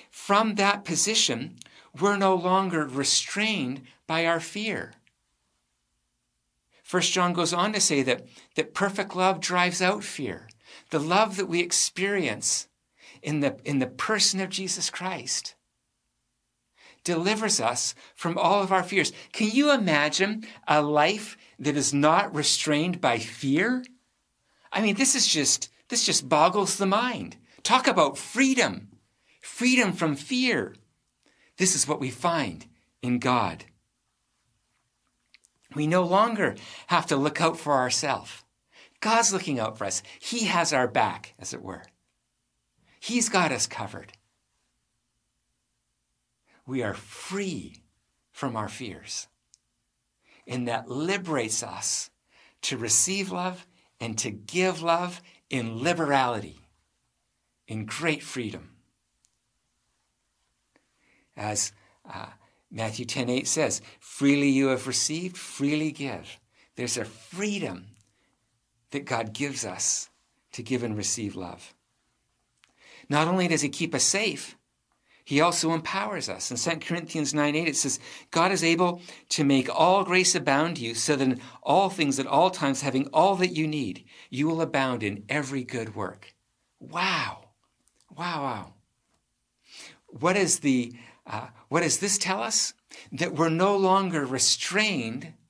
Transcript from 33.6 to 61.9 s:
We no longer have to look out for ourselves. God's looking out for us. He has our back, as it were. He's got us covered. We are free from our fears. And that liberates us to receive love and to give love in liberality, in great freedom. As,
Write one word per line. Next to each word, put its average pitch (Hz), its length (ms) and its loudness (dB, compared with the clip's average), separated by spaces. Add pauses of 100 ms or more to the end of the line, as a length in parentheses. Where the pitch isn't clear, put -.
We 151 120 0
no 180 160 4
longer 196 520 2 (320)
have 170 200 2
to 147 100 2
look 147 240 0
out 165 180 2
for 147 140 0
ourselves. 127 720 0 (560)
God's 226 340 4
looking 165 260 -2
out - 180 -4
for 104 80 -6
us. - 160 -6 (180)
He 233 260 -4
has 170 280 2
our 131 140 4
back, - 500 -2
as - 160 -12
it - 80 -12
were. - 220 -12 (1160)
He's 233 300 0
got 175 220 4
us 117 160 -2
covered. - 460 -10 (2500)
We 131 160 -4
are 101 120 -2
free 180 920 -8 (480)
from 123 240 -6
our 104 140 -4
fears. 98 580 -12 (1200)
And 123 200 -4
that 120 220 -4
liberates 151 720 -2
us - 480 -6 (540)
to 135 140 -4
receive 180 540 0
love 180 360 -6 (320)
and 113 200 -6
to 110 120 -4
give 165 500 -2
love 175 400 0 (280)
in 113 340 -4
liberality, 139 760 0 (1080)
in 110 180 -8
great 151 380 -2
freedom. 107 480 -10 (2750)
As, 104 380 -4 (380)